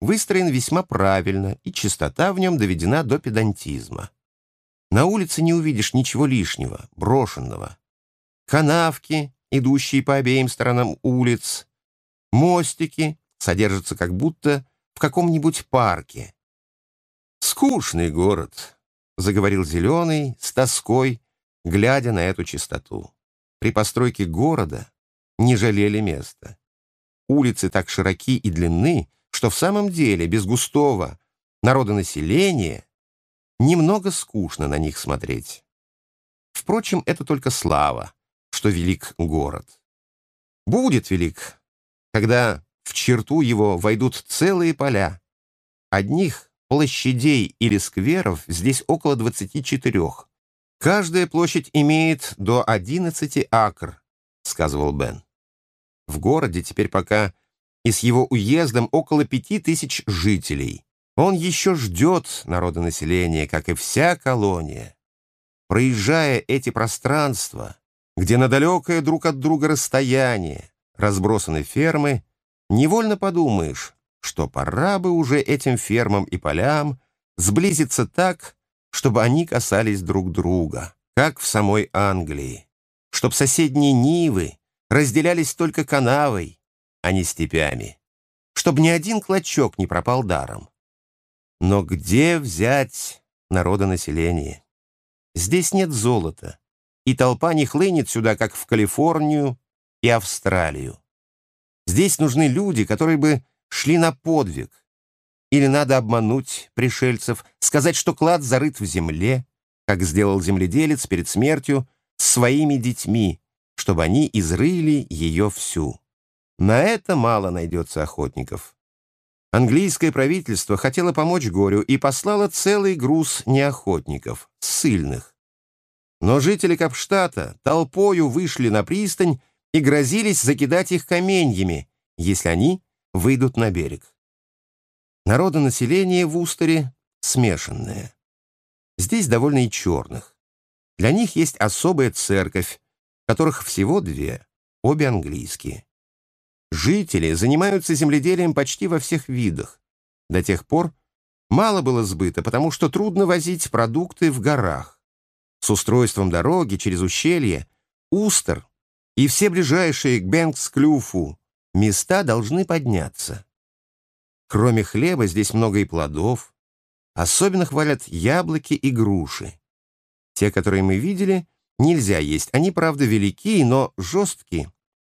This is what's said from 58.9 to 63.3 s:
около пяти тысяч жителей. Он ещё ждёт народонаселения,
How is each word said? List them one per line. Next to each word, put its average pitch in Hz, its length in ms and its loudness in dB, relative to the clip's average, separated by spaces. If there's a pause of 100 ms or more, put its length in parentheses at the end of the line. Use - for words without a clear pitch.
около 151 340 0
пяти 139 340 -4
тысяч 160 480 -4
жителей. 82 760 -2 (320)
Он 185 180 4
ещё 180 420 0
ждёт 131 680 0
народонаселения, 85 1040 -2